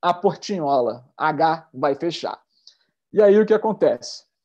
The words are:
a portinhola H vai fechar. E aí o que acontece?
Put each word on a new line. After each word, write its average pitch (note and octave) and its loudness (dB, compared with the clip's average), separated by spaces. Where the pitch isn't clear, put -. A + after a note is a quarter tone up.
a F3 0
portinhola D3 -4
H D#3+ -2
vai C#3 -2
fechar. - -8
E F#3+ 2
aí G3+ 8
o A3 4
que G#3+ 2
acontece? F#3+ -2